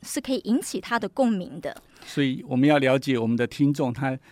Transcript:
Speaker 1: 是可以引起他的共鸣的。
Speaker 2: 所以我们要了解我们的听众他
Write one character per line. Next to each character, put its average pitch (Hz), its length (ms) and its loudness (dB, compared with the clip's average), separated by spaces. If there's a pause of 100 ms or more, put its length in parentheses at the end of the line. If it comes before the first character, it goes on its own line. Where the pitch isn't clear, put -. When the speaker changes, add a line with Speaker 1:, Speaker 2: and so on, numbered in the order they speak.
Speaker 1:
是 - 160 -6
可 262 140 -4
以 240 100 -2
引 247 180 0
起 - 200 -8
他 233 180 -2
的 202 80 -4
共 247 240 2
鸣 175 300 -6
的。 - 200 -10 (240)
Speaker 2:
所 - 160 -2
以 135 260 0
我 127 100 -2
们 135 100 6
要 151 100 6
了 135 220 4
解 131 180 0
我 113 80 0
们 117 120 0
的 117 100 0
听 143 260 2
众 135 200 -2
他 131 260 -4 (120)